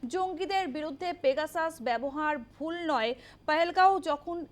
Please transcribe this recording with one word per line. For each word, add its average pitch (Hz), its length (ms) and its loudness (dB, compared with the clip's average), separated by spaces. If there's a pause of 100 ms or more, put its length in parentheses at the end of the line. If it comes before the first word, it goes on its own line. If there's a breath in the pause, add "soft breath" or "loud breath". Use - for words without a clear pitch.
জঙ্গিদের 370 600 -2
বিরুদ্ধে 302 540 -4
পেগাসাস 311 600 0
ব্যবহার 277 560 -2
ভুল 302 380 -8 (120)
নয়। 247 280 0 (300 loud breath)
পেহেলগাঁও 349 540 4
যখন 320 520 -4